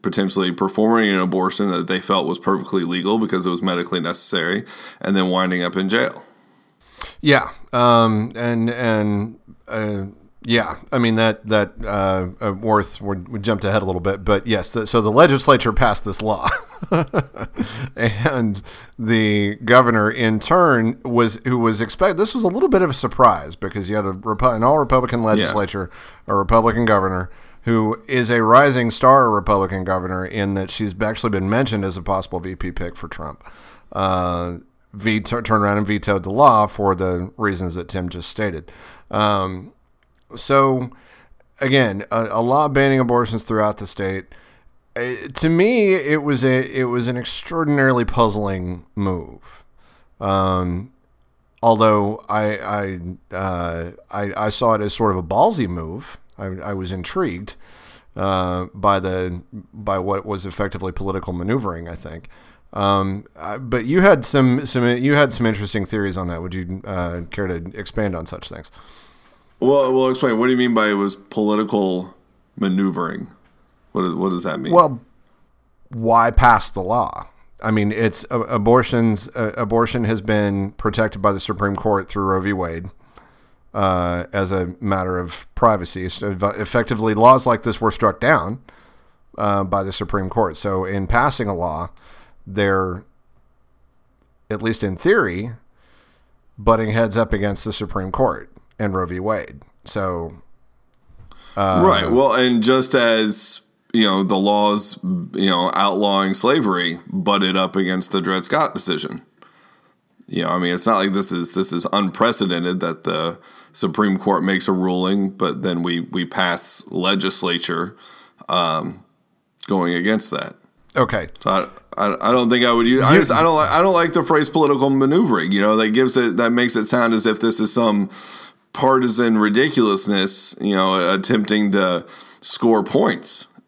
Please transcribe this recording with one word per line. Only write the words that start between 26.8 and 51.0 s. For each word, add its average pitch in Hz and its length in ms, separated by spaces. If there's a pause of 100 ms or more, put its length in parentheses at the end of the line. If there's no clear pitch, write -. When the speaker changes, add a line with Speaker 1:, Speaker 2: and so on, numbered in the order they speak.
Speaker 2:
governor, 95 420 (340)
who 113 440
is 123 220
a 117 140
rising 123 480
star 131 400
Republican 98 540
governor 92 420
in 101 260
that 95 180
she's 101 300
actually 110 300
been 95 180
mentioned 117 340
as 95 140
a 90 60
possible 95 360
V 92 160
P 90 160
pick 87 240
for 85 140
Trump. 76 340 (480)
Uh, 90 680 (340)
ve-, 107 280
tur-, 117 200
turned 110 240
around 101 140
and 104 80
vetoed 101 380
the 95 60
law 110 360
for 98 280
the 90 440
reasons 92 360
that 87 140
Tim 90 220
just 87 180
stated. 87 420 (400)
Um, 98 640 (600)
so, 131 560 (680)
again, 127 520
a, 113 220
a 110 100
law 143 260
banning 135 320
abortions 117 440
throughout 107 340
the 101 80
state. 95 400 (680)
Uh, 123 200 (180)
to 160 160
me, 202 460
it 151 280
was 139 220
a, 131 260
it 131 140
was 120 240
an 123 80
extraordinarily 139 880
puzzling 98 800 (100)
move. 92 680 (560)
Um, 95 720 (680)